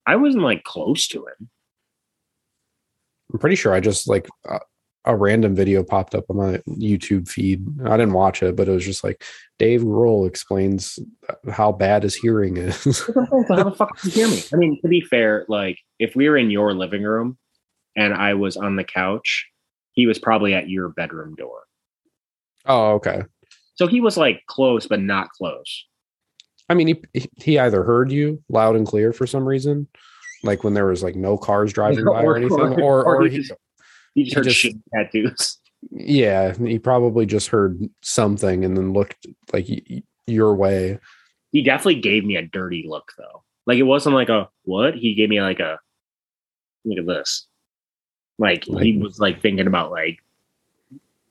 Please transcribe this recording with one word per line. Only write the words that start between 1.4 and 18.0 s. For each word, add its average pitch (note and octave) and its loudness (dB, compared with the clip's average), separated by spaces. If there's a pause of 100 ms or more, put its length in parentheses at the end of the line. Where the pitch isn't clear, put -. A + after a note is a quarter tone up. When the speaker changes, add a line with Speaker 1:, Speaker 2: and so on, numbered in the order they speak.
Speaker 2:
I'm A2 -6
pretty F3 2
sure G#2+ 2
I F#2 4
just, G2 0
like, G#2 0 (220)
uh, - -6 (460)
a B2 4
random G2+ 2
video F#2+ 2
popped F#2+ -2
up G2+ -4
on F#2+ -4
my F#2+ -2 (100)
YouTube G2+ -2
feed. F#2+ -2 (200)
I A2 4
didn't A2 2
watch F#2 2
it, F#2 0
but F#2 0
it G2 0
was F#2 0
just G2 -8
like, G2 -8 (340)
"Dave A2+ 4
Grohl A2 2
explains F#2+ -4 (520)
how G#2+ 2
bad G2+ 2
his G2 -2
hearing G#2 0
is." F2+ -2
<laughs> - -8 (340)
Speaker 1:
How F#3+ 4
the G3 -2
fuck - -2
can F#3+ -6
you - -10
hear A3 4
me? - -2 (100)
I D3+ 2
mean, D#3+ 2
to E3+ 0
be E3+ 2
fair, A2+ 0
like, G2+ -4 (180)
if A2 -4
we C#3 2
were D3+ 4
in A#2 2
your G2+ 0
living F#2 -6
room A2+ -4 (560)
and G#2 0